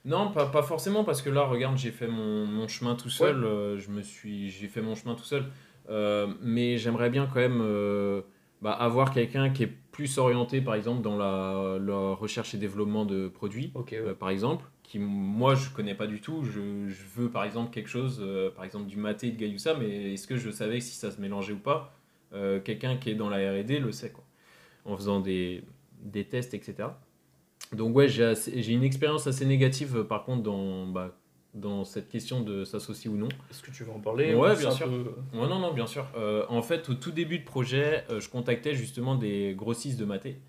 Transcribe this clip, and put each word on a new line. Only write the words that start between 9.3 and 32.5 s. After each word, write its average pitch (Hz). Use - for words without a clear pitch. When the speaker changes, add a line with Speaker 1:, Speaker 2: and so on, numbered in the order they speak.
Speaker 1:
qui 135
est 107
plus 143
orienté, 123
par 127
exemple, 113
dans 104
la, 95
la 98
recherche 107
et -
développement 104
de 95
produits, 104
Speaker 2:
Ok, 120
ouais. 110
Speaker 1:
euh, 107
par 95
exemple, 117
qui, -
moi, 101
je 135
connais 104
pas 107
du 107
tout. 160
Je, 101
je 95
veux, 120
par 98
exemple, 117
quelque 107
chose, 123
euh, 95
par 92
exemple, 104
du 101
maté 107
de 113
Gayusa, 107
mais 101
est-ce 95
que 131
je 117
savais 110
si -
ça 104
se 101
mélangeait 101
ou 98
pas ? 143
Euh, 98
quelqu'un 127
qui 120
est 107
dans 107
la 101
R 98
et 101
D 131
le 127
sait, 110
quoi, -
en 98
faisant 101
des, 92
des 101
tests, 123
et 101
cetera. 110
Donc 113
ouais, 139
j'ai 117
assez, 117
j'ai 113
une 123
expérience 147
assez 135
négative, 135
euh, 113
par 104
contre, 123
dans, 98
bah, 92
dans 101
cette -
question 120
de 98